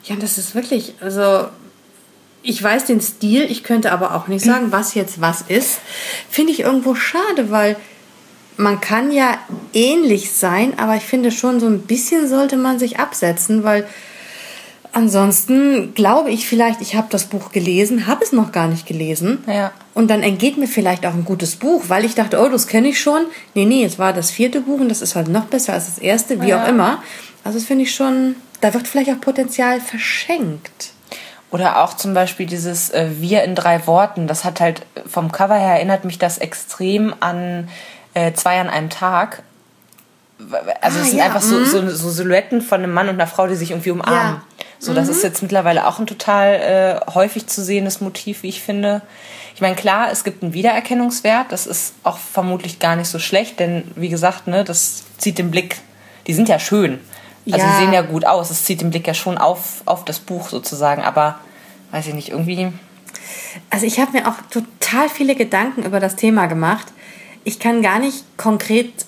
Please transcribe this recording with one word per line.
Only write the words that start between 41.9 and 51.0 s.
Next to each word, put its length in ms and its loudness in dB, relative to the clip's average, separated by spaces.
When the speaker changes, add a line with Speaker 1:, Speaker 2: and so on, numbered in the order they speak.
Speaker 2:
so 200 -4
Silhouetten 520 2
von 200 0
einem 120 -2
Mann 160 2
und 60 -2
einer 100 2
Frau, 200 0
die 80 -2
sich 180 -4
irgendwie 180 -4
umarmen. 240 0
Speaker 1:
Ja. 280 0
Speaker 2:
So, 160 -4
das 120 2
Speaker 1:
Mhm. 60 -2
Speaker 2:
ist 120 0
jetzt 180 -2
mittlerweile 440 2
auch 120 0
ein 80 -2
total, 480 2
äh, 60 -8
häufig 360 0
zu 140 -6
sehendes 380 -2
Motiv, 440 -8
wie 40 -6
ich 140 -10
finde. 400 -2
Ich 60 -20
meine, 160 0
klar, 340 0
es 140 -6
gibt 180 -6
einen 120 -4
Wiedererkennungswert. 1000 0